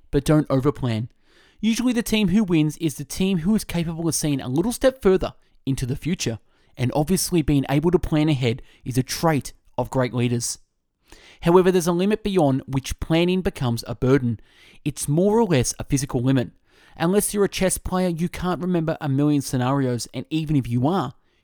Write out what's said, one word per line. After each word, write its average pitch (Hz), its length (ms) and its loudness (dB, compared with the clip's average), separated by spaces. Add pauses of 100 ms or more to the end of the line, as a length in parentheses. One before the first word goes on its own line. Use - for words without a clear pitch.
(100)
but 143 140 0
don't 151 240 4
overplan. 123 600 -2 (520)
Usually 226 320 0
the 226 100 0
team 214 260 0
who 202 140 4
wins 160 360 2
is 165 160 -4
the 147 100 -10
team 190 340 -2
who 175 160 0
is 208 100 -2
capable 165 440 -4
of 139 60 -2
seeing 147 260 0
a - 80 -8
little 175 240 0
step 262 280 0
further 185 340 2 (300)
into 131 220 -2
the 120 80 -2
future, 131 460 -4 (360)
and 123 180 -2
obviously 165 480 0
being 143 260 2
able 147 240 2
to 180 60 4
plan 151 300 0
ahead 127 340 0 (200)
is 123 160 -4
a 127 40 2
trait - 500 -2 (260)
of 123 120 -4
great 127 240 0
leaders. 120 440 -2 (840)
However, 180 280 6
there's 180 160 2
a 180 60 0
limit 190 320 0
beyond 151 420 2
which 135 320 -6
planning 175 440 0
becomes 120 440 -4
a 117 80 -6
burden. 123 460 2 (440)
It's - 220 -8
more 185 320 2
or 233 60 4
less 147 340 2
a 110 60 -6
physical 139 360 -2
limit. 127 300 2 (460)
Unless 190 360 0
you're 202 120 2
a 190 40 0
chess - 300 -2
player, 185 300 -2
you 170 220 -4
can't 175 320 -4
remember 165 380 0
a 151 80 -4
million 143 340 2
scenarios, 127 720 -2
and 123 160 -8
even 156 260 -2
if 123 100 0
you 123 220 0
are, 170 240 -2 (320)